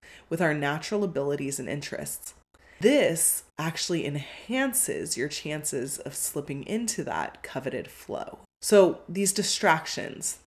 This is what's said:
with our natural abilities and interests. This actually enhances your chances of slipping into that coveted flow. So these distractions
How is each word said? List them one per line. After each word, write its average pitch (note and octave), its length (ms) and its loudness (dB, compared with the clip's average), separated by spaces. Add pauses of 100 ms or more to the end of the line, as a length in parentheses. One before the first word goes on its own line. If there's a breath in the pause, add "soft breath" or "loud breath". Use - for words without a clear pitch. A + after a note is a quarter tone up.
(280 loud breath)
with E3 140 0
our D#3+ 100 4
natural D3+ 520 0
abilities C#3+ 560 -2
and B2+ 80 -6
interests. - 680 -8 (460 loud breath)
This F#3+ 640 4 (120)
actually E3 480 -2
enhances D3 1120 -2
your B2+ 120 -2
chances D3 720 -4
of C#3 180 -10
slipping C#3+ 500 -4
into A3 380 -2
that - 400 -4
coveted B2+ 420 -6
flow. - 540 -10 (200)
So G3 480 6
these F#3+ 240 0
distractions - 1160 0